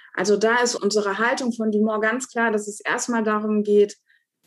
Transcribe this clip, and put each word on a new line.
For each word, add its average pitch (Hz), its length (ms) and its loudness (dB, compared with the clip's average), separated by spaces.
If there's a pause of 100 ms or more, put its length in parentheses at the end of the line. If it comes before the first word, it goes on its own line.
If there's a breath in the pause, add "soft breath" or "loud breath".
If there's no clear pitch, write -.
(140 loud breath)
Also 202 220 2
da 220 200 2
ist 240 200 0
unsere 202 420 -2
Haltung 240 340 0
von 220 200 -2
Dumont 214 300 0
ganz 233 260 -2
klar, 233 240 -2
dass 208 160 -2
es 202 120 -12
erstmal 233 440 -2
darum 214 380 0
geht, 208 340 4 (500)